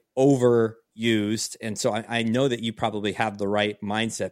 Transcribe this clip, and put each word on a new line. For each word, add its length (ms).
overused. 1400
And 180
so 140
I, 160
I 140
know 260
that 120
you 120
probably 400
have 240
the 100
right 360
mindset, 500